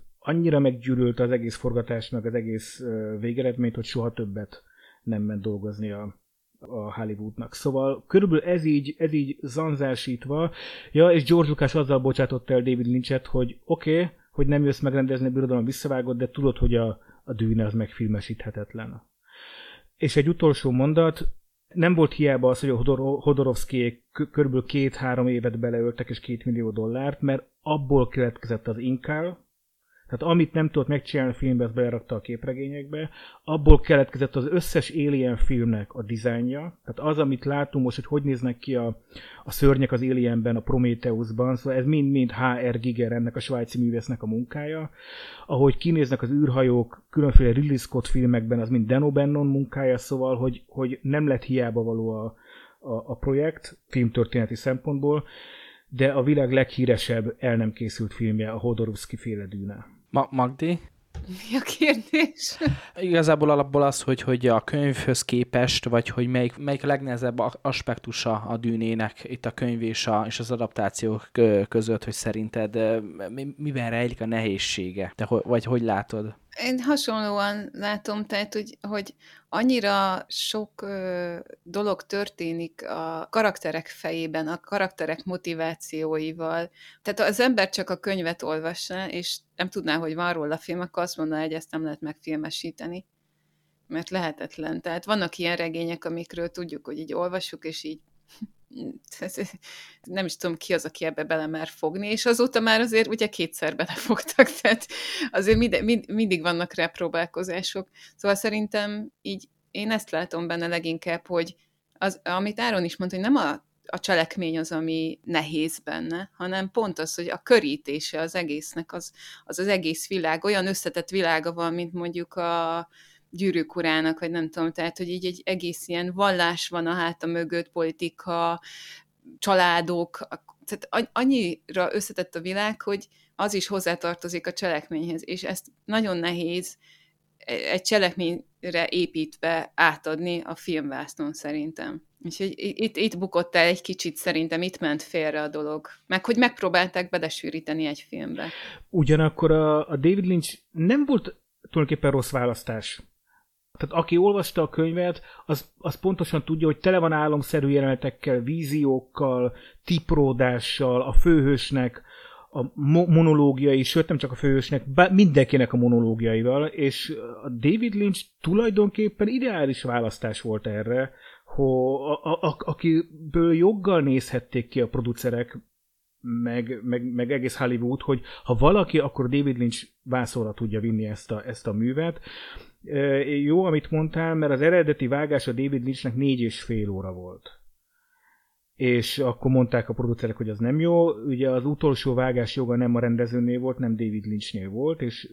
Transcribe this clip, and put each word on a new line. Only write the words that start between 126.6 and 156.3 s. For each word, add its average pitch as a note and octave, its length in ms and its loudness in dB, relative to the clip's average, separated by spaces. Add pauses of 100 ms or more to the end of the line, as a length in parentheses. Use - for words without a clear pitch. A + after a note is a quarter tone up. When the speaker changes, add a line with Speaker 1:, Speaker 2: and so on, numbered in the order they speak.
Speaker 3:
van E3+ 200 -4
a E3+ 60 -2
háta E3+ 340 -4
mögött, E3+ 420 -4
politika, E3+ 920 -4 (800)
családok, F3 800 2
a-, - 240 -14 (220)
tehát - 240 -10
a-, - 200 -2 (100)
annyira G3 760 0
összetett F#3+ 420 -6
a E3+ 60 -8
világ, G3+ 400 -4
hogy G3+ 260 -4 (280)
az G3+ 180 -2
is F#3+ 140 -2
hozzátartozik F3 800 -4
a F3 60 -4
cselekményhez, E3 720 -4
és F#3 180 -8
ezt - 220 -8 (200)
nagyon G#3 320 -2
nehéz F3 600 -4 (600)
e-, - 160 -12
egy A#2+ 280 -4
cselekményre F3 1080 -2
építve E3 840 -2
átadni E3 720 0
a - 100 -10
filmvásznon D3 800 -6
szerintem. D3+ 720 -8 (180)
Úgyhogy F3+ 360 -8
i-, G3+ 240 -4
itt, A3 140 -4
itt G3+ 200 0
bukott F3 380 -2
el E3+ 100 6
egy F3 160 2
kicsit F3 340 -6
szerintem, E3 460 -2
itt F3+ 180 -6
ment D3+ 220 -2
félre D3+ 400 -4
a D3+ 60 -4
dolog. D3+ 400 -8 (180)
Meg F#3 200 -2
hogy A#3 120 0
megpróbálták F#3 720 2
belesűríteni D#3 760 -4
egy D3 220 -8
filmbe. - 420 -8 (400)
Speaker 1:
Ugyanakkor D#3 640 4
a, D3+ 380 4
a D#3 60 -2
David F3+ 300 4
Lynch F3+ 320 0 (140)
nem A3 340 2
volt C4+ 300 0 (340)
tulajdonképpen D3+ 420 2
rossz C3 200 0
választás. A#2+ 720 -4 (760)
Tehát D3+ 180 -6
aki E3 220 2
olvasta F#3+ 440 4
a D3+ 80 0
könyvet, E3 520 -2 (240)
az, - 320 -4
az - 220 -6
pontosan F3 440 0